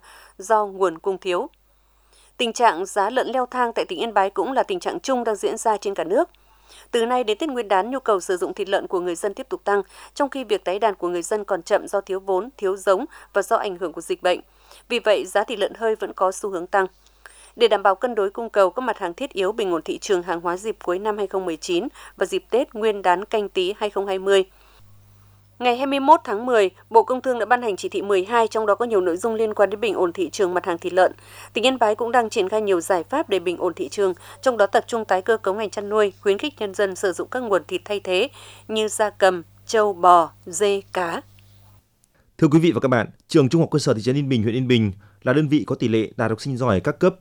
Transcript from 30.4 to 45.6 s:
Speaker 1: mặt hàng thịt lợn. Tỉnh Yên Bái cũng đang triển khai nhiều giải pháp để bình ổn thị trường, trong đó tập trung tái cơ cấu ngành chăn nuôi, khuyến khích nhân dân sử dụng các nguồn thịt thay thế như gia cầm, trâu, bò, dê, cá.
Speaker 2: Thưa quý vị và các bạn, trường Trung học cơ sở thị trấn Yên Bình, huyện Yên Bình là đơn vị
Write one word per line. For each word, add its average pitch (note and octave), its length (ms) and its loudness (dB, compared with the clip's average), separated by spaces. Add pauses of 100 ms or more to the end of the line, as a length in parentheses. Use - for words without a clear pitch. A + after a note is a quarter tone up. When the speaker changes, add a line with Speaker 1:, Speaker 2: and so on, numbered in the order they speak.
Speaker 1:
mặt F3 120 -2
hàng E3+ 120 -2
thịt F3 140 -6
lợn. F3+ 200 4 (400)
Tỉnh A3+ 140 -2
Yên C4 120 2
Bái A3 160 2
cũng A#3 180 -4
đang A#3 180 2
triển F#3+ 180 -2
khai G#3+ 140 0
nhiều F#3+ 180 2
giải F3 240 0
pháp D4+ 240 -4
để G3 100 0
bình F3 180 -4
ổn E3+ 180 -4
thị E3+ 140 -8
trường, F#3+ 260 -2 (280)
trong B3+ 140 0
đó G#3 100 4
tập A3+ 200 2
trung A3+ 180 -4
tái F#3+ 180 0
cơ A3 140 0
cấu G3 180 -2
ngành G#3 160 -6
chăn G3+ 180 -8
nuôi, G#3 320 2
khuyến G3+ 180 0
khích - 200 -6
nhân G3+ 160 -6
dân G3 220 0
sử F#3 160 0
dụng - 180 -8
các B3+ 120 -4
nguồn G3 220 0
thịt F3+ 200 -6
thay G#3 160 -6
thế F#3+ 280 0 (400)
như A3 200 -2
gia G#3 220 -2
cầm, F#3+ 320 2 (240)
trâu, G#3+ 260 2
bò, F3 400 6 (140)
dê, G3 360 0 (100)
cá. E3+ 280 -4 (1200)
Speaker 2:
Thưa D#3+ 100 4
quý D3+ 100 6
vị D#3+ 140 6
và G#2+ 80 0
các C3 80 0
bạn, A#2 180 2 (220)
trường C#3+ 200 6
Trung E3 120 4
học D3+ 100 2
cơ D#3 80 2
sở C3+ 160 2
thị A2 80 -2
trấn B2+ 140 0
Yên C#3+ 120 -2
Bình, B2 140 2
huyện A2 120 0
Yên B2+ 140 -2
Bình A2 240 4 (300)
là B2+ 100 0
đơn D3 160 2
vị C3 180 2